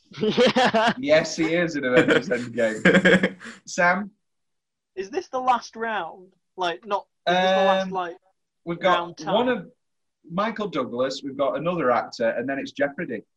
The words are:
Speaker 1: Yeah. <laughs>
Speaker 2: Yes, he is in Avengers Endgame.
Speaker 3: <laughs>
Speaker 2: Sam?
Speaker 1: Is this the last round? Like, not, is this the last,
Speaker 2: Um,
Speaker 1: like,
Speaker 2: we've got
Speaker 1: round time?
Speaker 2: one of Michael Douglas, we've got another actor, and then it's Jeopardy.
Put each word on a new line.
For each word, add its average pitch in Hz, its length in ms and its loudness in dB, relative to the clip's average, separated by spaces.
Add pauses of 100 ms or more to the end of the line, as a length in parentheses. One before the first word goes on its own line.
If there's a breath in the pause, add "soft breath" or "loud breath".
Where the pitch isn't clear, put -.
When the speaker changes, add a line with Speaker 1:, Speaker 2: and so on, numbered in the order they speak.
(200)
Speaker 1:
Yeah. 226 760 4
<laughs> - 40 -14
Speaker 2:
Yes, 160 380 2
he 160 180 0
is 165 220 0
in 139 80 -4
Avengers - 440 2
Endgame. 123 1080 2 (160 loud breath)
Speaker 3:
<laughs> - 120 -20
Speaker 2:
Sam? 185 460 0 (880)
Speaker 1:
Is - 140 -6
this 330 180 -6
the 254 120 -6
last 247 360 -2
round? 185 560 -8 (240)
Like, 180 300 -4
not, 202 220 -4 (180)
is 175 80 2
this 185 160 2
the 190 140 4
last, 190 220 4
Speaker 2:
Um, 185 40 -8
Speaker 1:
like, 180 260 -6 (480)
Speaker 2:
we've 170 140 -6
got 180 220 4
Speaker 1:
round 175 180 -10
time? 156 160 -4
Speaker 2:
one 247 140 2
of 214 200 -4 (600)
Michael 208 380 -4
Douglas, 131 560 -4
we've 135 120 -10
got 143 200 0
another 156 340 -2
actor, 113 380 0
and 120 200 -4
then 139 120 -4
it's - 100 -8
Jeopardy. 139 540 -6 (120)